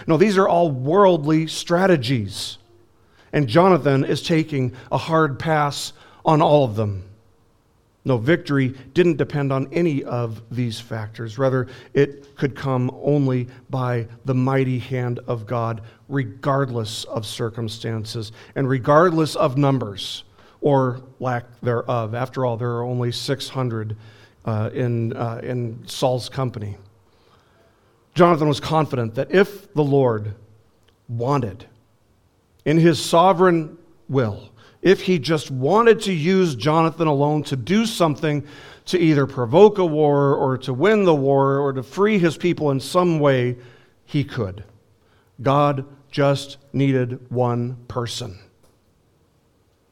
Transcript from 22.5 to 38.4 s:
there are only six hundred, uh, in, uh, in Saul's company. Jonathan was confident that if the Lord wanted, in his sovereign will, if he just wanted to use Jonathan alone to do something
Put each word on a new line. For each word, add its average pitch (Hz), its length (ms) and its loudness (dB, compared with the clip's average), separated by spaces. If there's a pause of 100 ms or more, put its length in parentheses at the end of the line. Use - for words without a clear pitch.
there 120 160 -4
are 120 120 -4
only 123 260 -4
six - 380 -6
hundred, 113 480 -6 (480)
uh, 110 280 -2
in, 120 420 -2
uh, 117 280 -6
in 120 440 -8
Saul's 127 420 -4
company. 110 480 -6 (1400)
Jonathan 160 340 6
was 143 120 0
confident 123 560 -2
that 135 160 -6
if - 420 0
the 147 100 2
Lord 120 500 0 (760)
wanted, 120 580 -4 (960)
in 151 120 2
his 165 260 4
sovereign 170 760 2 (320)
will, 113 400 -2 (320)
if 190 180 4
he 180 180 0
just 147 320 -4
wanted 208 520 4
to 196 100 -2
use 175 420 2
Jonathan 156 520 0
alone 147 380 0
to 143 120 -6
do 190 300 0
something 151 580 -2 (400)